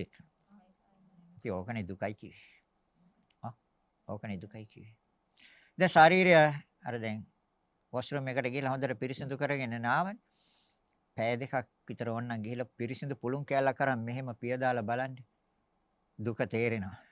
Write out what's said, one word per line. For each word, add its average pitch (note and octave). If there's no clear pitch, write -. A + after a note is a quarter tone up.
ඉතින් A2
ඕකනේ F#2+
දුකයි G2
කිව්වේ. -
ආ, B2
ඕකනේ G#2
දුකයි G#2+
කිව්වේ. -
දැන් F3
ශාරීරය F3+
අර A#2
දැන් A2
වොෂ්රූම් C3
එකට B2+
ගිහලා C3+
හොඳට C3
පිරිසිදු C3
කරගෙන C3+
නාවනේ. E3
පැය A#2
දෙකක් B2+
විතර A#2
ඕනනම් A#2
ගිහලා A#2+
පිරිසිදු C3
පුළුන් C3+
කෑල්ලක් C3+
අරන් C3
මෙහෙම A#2+
පිය B2
දාලා B2+
බලන්න. B2
දුක A2+
තේරෙනවා. A2+